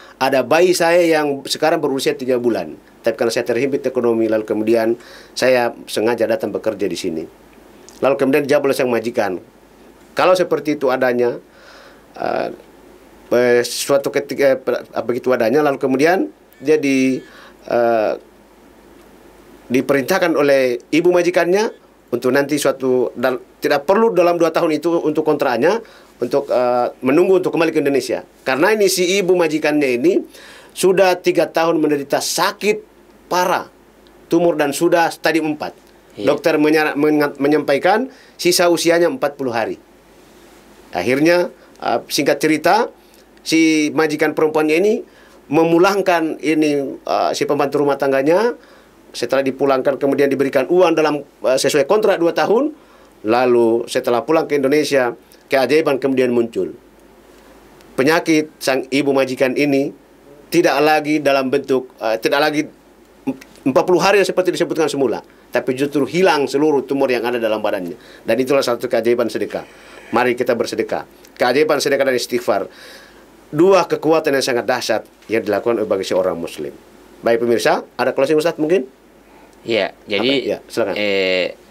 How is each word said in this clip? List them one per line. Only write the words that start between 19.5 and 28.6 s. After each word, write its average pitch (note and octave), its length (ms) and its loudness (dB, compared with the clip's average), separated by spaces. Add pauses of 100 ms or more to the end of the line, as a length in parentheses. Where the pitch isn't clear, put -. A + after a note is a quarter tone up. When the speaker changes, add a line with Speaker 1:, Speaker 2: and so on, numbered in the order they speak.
Speaker 1:
diperintahkan C#3+ 640 0
oleh C3+ 400 2 (160)
ibu E3+ 160 2
majikannya F3+ 640 2 (400)
untuk A#2+ 160 -2
nanti C#3+ 320 0
suatu, B2+ 560 0
dan B2+ 240 -2 (160)
tidak - 320 -2
perlu A3+ 240 4
dalam F3 240 2
dua E3 160 2
tahun D#3+ 240 0
itu E3+ 240 -2
untuk D3+ 240 -2
kontraknya, D3 560 0 (400)
untuk, C#3 320 -2
eh, B2 480 0
menunggu F3+ 400 2
untuk D#3+ 80 -2
kembali D#3+ 240 0
ke D#3 80 0
Indonesia. C3 400 -2 (240)
Karena C3+ 240 0